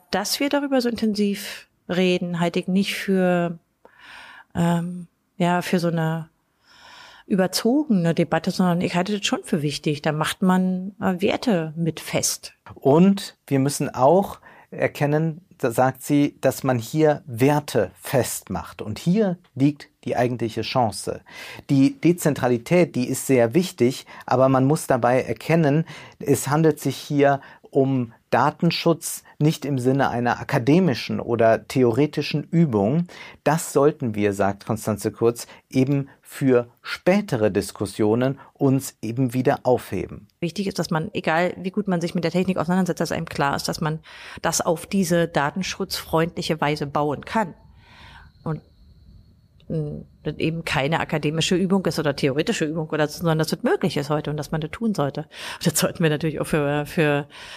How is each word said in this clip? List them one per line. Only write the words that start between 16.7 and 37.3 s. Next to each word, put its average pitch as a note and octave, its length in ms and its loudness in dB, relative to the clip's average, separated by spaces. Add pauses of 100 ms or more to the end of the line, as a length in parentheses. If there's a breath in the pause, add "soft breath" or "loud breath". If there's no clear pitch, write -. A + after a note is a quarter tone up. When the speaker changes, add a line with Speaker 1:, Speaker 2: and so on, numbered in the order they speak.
Speaker 2:
hier D3+ 460 2
Werte C3 680 0 (100)
festmacht. - 800 -4
Und G#2 160 -8
hier F#3 400 0 (180)
liegt C#3+ 340 0 (160)
die A#2+ 100 -4
eigentliche A#2+ 460 -2
Chance. - 600 -2 (480 loud breath)
Die C#3 300 4
Dezentralität, D#3 960 2
die B2 120 -2
ist B2+ 200 -4
sehr A#2 260 4
wichtig, D3 540 0 (180 loud breath)
aber C3 240 4
man C3 160 4
muss D3+ 220 2
dabei B2 340 4
erkennen, D#3 640 2 (340 loud breath)
es - 280 0
handelt D3+ 320 2
sich C3 160 -2
hier C#3 460 2 (300 loud breath)
um C3+ 420 2 (160)
Datenschutz D#3 960 0 (140 soft breath)
nicht D3+ 280 0
im C#3 140 -2
Sinne C3 300 2
einer A#2+ 300 0
akademischen C3 800 2
oder A2+ 480 2
theoretischen C#3+ 760 0
Übung. D3+ 640 2 (360 loud breath)
Das D#3 300 -2
sollten C#3 420 2
wir, G#2 180 2
sagt G2 320 -2
Constanze A2 460 -4
Kurz, A#2 360 0 (220 loud breath)
eben C#3 380 0 (240 soft breath)
für B2 360 2 (160)
spätere F3+ 640 0